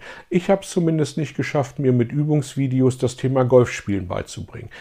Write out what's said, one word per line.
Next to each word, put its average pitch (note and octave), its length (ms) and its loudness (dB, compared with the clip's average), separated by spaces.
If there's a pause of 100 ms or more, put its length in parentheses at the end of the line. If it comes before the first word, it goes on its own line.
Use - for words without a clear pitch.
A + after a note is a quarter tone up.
(300)
Ich F3+ 200 0
habe G3 140 2
es - 60 -16
zumindest D#3+ 480 0
nicht D3 200 -6
geschafft, C3+ 420 -4
mir C3 140 2
mit A#2+ 180 2
Übungsvideos C3+ 840 0
das B2 180 -2
Thema C3 300 0
Golfspielen G#2 640 2
beizubringen. G2 600 -10 (120)